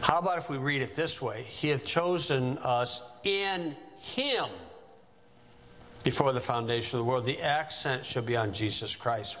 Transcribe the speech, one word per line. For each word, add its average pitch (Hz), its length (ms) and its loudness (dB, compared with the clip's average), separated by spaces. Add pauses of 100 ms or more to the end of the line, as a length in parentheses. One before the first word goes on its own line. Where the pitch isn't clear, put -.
How 165 180 6
about 175 200 2
if 165 100 -4
we 143 100 -2
read 139 240 0
it 120 120 -4
this 156 260 0
way? 113 220 -4
He - 260 -4
hath 143 160 2
chosen 151 720 2
us 123 520 0 (140)
in 196 500 0 (240)
him 254 480 0 (1600)
before 135 280 4
the 127 80 0
foundation 117 580 -2
of 117 60 0
the 117 60 0
world. 127 140 0
The 135 160 -2
accent 151 640 -2
should - 200 0
be 117 120 -2
on 110 160 0
Jesus 104 420 0
Christ. - 460 -2